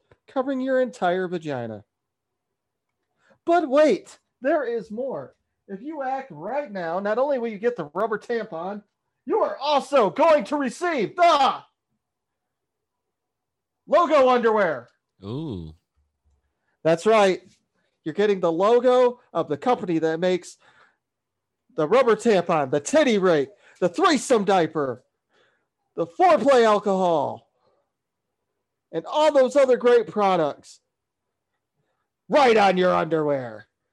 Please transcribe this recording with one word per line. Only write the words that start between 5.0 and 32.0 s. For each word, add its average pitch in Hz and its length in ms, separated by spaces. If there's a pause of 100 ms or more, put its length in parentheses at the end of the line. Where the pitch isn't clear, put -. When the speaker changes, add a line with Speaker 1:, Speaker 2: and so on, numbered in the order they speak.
Speaker 1:
If 196 160
you 302 180
act 262 300
right 214 400
now, 180 280
not 208 200
only 277 180
will 233 120
you 208 100
get 240 160
the 147 180
rubber 208 240
tampon, 208 640 (460)
you 381 140
are - 160
also 277 520
going 294 360
to 285 100
receive 277 600
the 285 400 (2250)
logo 277 420
underwear. 214 600 (340)
Speaker 2:
Ooh. 101 500 (1120)
Speaker 1:
That's 165 220
right. 202 360 (640)
You're 156 100
getting 202 260
the 175 120
logo 240 680 (140)
of 165 160
the 143 80
company 220 420
that 160 200
makes 180 380 (1160)
the 151 120
rubber 226 280
tampon, 175 560
the 151 80
titty 269 380
rake, 170 320 (300)
the 180 100
threesome 254 560
diaper, 160 580 (920)
the 165 100
foreplay 277 580
alcohol, 185 840 (1400)
and - 160
all 302 240
those 262 240
other 254 220
great 240 300
products 180 720 (1500)